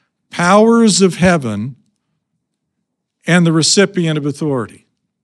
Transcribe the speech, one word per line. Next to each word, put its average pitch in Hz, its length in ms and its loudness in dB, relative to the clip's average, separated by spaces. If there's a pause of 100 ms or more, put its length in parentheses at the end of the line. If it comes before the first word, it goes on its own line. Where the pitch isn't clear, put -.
(300)
powers 208 720 2
of 190 140 0
heaven 135 600 -2 (1500)
and 175 200 2
the 165 80 0
recipient 165 640 0
of 143 80 -6
authority. 139 600 -6 (380)